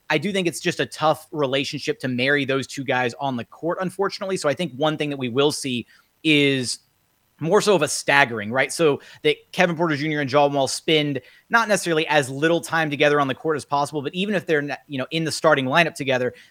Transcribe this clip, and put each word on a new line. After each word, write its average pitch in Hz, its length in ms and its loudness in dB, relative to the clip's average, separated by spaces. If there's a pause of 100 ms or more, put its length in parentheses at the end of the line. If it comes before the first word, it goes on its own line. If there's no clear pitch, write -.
I 156 80 2
do 165 160 -4
think 185 160 -2
it's - 120 -4
just 160 200 -2
a 143 60 -2
tough 156 440 -2
relationship 143 680 -4
to 135 80 -6
marry 135 380 2
those 131 200 -2
two - 180 -10
guys 127 360 0
on 139 160 -4
the 117 80 -8
court, 170 380 -8
unfortunately. 190 560 -4
So 151 100 -2
I 139 60 2
think 165 220 -6
one 151 200 0
thing 147 140 -4
that 139 80 -6
we 127 100 -4
will 139 240 2
see 123 340 -6 (380)
is 139 540 2 (640)
more 175 200 2
so 196 140 4
of 170 80 2
a 147 60 2
staggering, 117 640 2
right? 135 200 0
So 151 280 2 (220)
that 151 140 2 (140)
Kevin 180 240 2
Porter 156 220 0
Junior 151 240 -4
and 139 100 -4
John 143 220 4
Wall 135 160 0
spend, 147 520 0 (300)
not 226 160 2
necessarily 170 400 0
as 143 240 2
little 160 300 0
time 165 280 -2
together 147 320 2
on 143 60 2
the 131 80 -4
court 156 220 -4
as 127 80 -8
possible, 143 360 -2
but 139 140 -8
even 202 220 -2
if 170 100 -4
they're 151 160 2
not, 143 240 -8
you 143 100 -10
know, 127 140 -6
in 165 140 -2
the 147 80 -2
starting 147 320 2
lineup 151 300 2
together, 127 400 -2 (160)